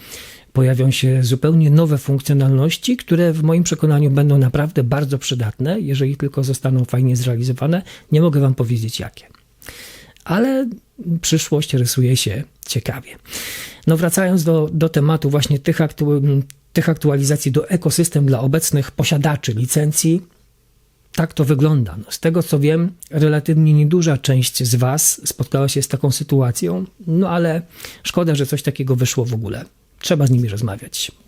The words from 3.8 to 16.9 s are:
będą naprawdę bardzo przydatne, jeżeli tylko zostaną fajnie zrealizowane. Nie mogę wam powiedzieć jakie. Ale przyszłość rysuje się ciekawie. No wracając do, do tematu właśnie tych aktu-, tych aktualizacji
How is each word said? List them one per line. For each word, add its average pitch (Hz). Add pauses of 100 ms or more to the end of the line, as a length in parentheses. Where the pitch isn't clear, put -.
będą 143
naprawdę 139
bardzo 139
przydatne, 131
jeżeli 139
tylko 139
zostaną 131
fajnie 123
zrealizowane. 127 (300)
Nie 151
mogę 156
wam 139
powiedzieć 113
jakie. - (1000)
Ale 254 (520)
przyszłość 156
rysuje 123
się 92 (220)
ciekawie. - (680)
No 160
wracając 180
do, 160
do 160
tematu 151
właśnie 143
tych 165
aktu-, 143 (300)
tych 165
aktualizacji 143